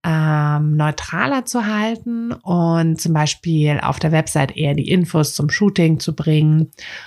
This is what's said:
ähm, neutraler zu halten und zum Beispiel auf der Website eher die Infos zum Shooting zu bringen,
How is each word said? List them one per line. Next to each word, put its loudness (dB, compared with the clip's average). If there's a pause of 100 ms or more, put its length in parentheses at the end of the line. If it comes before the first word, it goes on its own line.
ähm, 2
neutraler -2
zu -4
halten -4
und 0
zum 0
Beispiel 0
auf -2
der 0
Website 0
eher -2
die -2
Infos 2
zum -2
Shooting 2
zu -6
bringen, 2 (360)